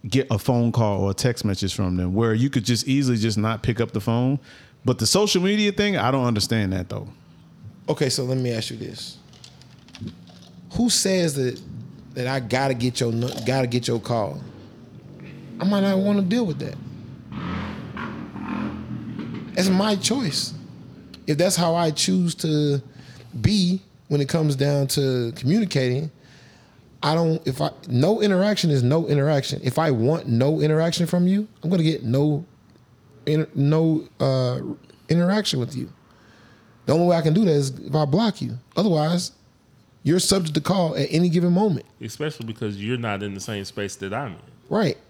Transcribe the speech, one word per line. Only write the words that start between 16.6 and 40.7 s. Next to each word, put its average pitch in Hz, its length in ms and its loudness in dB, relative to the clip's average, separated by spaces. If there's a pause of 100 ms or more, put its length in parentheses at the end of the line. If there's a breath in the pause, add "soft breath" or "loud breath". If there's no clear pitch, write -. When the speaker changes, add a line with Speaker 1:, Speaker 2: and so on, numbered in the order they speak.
Speaker 2:
It's 185 140 0
my 202 260 2
choice. 214 580 -2 (720)
If 151 120 0
that's 180 180 2
how 170 200 2
I 170 160 2
choose 175 440 0
to 151 460 0 (600 loud breath)
be 185 400 2 (260)
when 147 140 2
it 139 80 -2
comes 156 260 2
down 143 320 2
to 127 480 0
communicating, 143 760 0 (880 loud breath)
I 151 140 2
don't, 160 320 2
if 131 120 -4
I, 147 120 0 (180)
no 156 320 4
interaction 196 480 2
is 135 140 4
no 156 240 2
interaction. 143 560 2
If 127 160 0
I 160 120 2
want 131 360 2
no 135 340 2
interaction 160 460 2
from 180 200 2
you, 202 200 2 (160)
I'm 156 60 -2
gonna 175 140 4
get 156 200 2
no 143 420 2 (800)
inter-, 151 300 0
no, 156 520 2 (120)
uh, 127 400 0 (500)
interaction 175 500 2
with 123 160 -6
you. 120 160 -8 (920 loud breath)
The 131 80 2
only 170 140 4
way 170 100 4
I 165 40 2
can 156 120 4
do 214 120 4
that 170 60 4
is 139 280 2
if - 160 -6
I 156 100 4
block 185 360 2
you. 117 160 -6 (180)
Otherwise, 175 560 2 (720)
you're 170 160 4
subject 180 360 0
to 156 60 2
call 175 340 0